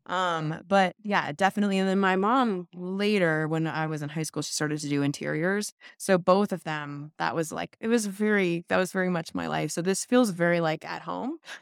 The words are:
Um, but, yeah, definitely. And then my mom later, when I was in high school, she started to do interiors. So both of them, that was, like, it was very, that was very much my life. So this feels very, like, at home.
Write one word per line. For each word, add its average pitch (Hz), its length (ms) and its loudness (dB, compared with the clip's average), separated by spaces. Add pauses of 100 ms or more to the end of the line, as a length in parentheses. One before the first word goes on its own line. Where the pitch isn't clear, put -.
Um, 165 600 -2
but, 190 360 2
yeah, 170 300 -2
definitely. 196 460 0
And 190 100 2
then 190 120 2
my 190 160 4
mom 202 580 0
later, 180 720 0
when 160 180 0
I 156 200 -2
was 156 140 -4
in 147 100 -6
high 160 120 -4
school, 151 200 -6
she - 100 -8
started 151 280 -2
to 151 80 -6
do 143 140 0
interiors. 151 720 -2 (240)
So 190 180 4
both 190 360 4
of 180 120 -6
them, 147 540 -8
that 160 160 -2
was, 165 180 -4
like, 170 280 -8
it 226 80 -4
was 226 180 2
very, 196 600 0
that 185 100 2
was 185 140 0
very 185 180 0
much 170 240 -4
my 170 120 -4
life. 156 260 -2
So 175 100 -4
this 190 240 -2
feels 247 240 4
very, 170 300 2
like, 160 260 -2
at 165 160 -8
home. 185 360 -6 (240)